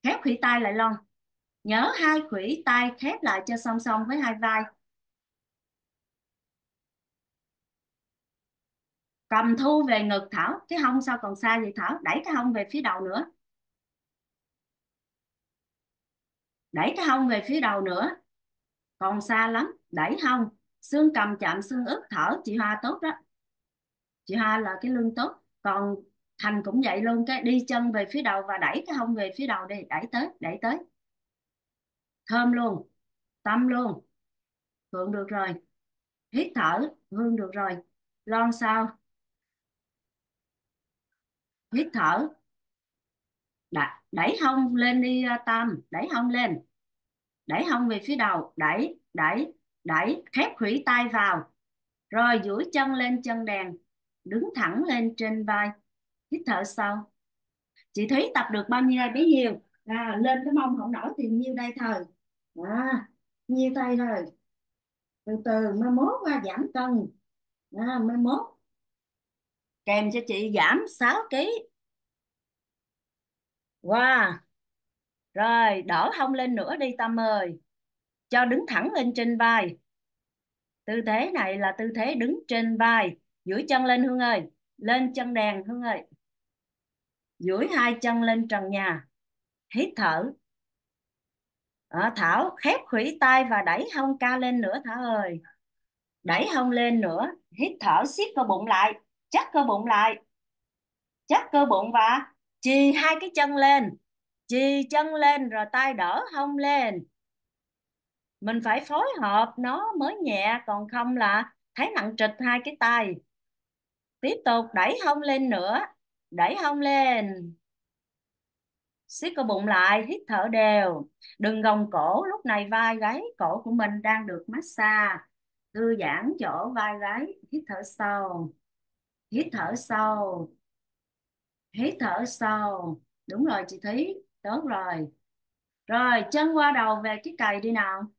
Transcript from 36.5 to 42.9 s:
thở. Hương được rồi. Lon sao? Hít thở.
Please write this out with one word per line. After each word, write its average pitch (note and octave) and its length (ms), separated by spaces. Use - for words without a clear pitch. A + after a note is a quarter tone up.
thở. G3+ 340
Hương A#3 240
được G3 180
rồi. G3 240
Lon A3+ 260
sao? A3+ 360
Hít D#4 180
thở. G3 340